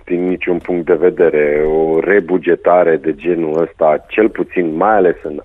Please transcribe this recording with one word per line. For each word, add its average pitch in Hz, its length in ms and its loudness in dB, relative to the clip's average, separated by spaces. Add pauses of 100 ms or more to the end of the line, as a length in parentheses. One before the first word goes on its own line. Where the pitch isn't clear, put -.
din 90 240 -4
niciun 87 300 -4
punct 87 260 -6
de 90 100 2
vedere. 76 720 2
O 80 340 0
rebugetare 87 960 2
de 78 180 -4
genul 80 480 -2
ăsta, 78 460 0
cel 110 200 0
puțin 85 480 -4
mai 104 200 2
ales 90 260 2
în 73 220 -10